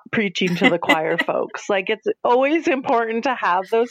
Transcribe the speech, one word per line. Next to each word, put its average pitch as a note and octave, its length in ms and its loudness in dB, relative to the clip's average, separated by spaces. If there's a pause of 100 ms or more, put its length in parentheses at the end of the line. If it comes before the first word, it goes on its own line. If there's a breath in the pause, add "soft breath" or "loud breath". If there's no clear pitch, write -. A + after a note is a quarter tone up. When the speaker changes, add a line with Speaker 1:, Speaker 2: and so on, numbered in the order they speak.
(120)
Speaker 1:
preaching F#3+ 440 -2
to G3 120 2
the E3+ 100 2
choir D#3+ 400 0
Speaker 2:
<laughs> - 80 -4
Speaker 1:
folks. - 440 -4
Like, F#3+ 180 -2
it's G#3+ 180 -4 (160)
always C#4 460 2
important A#3 560 0
to C4 100 0
have F#3 360 0
those A#3 200 2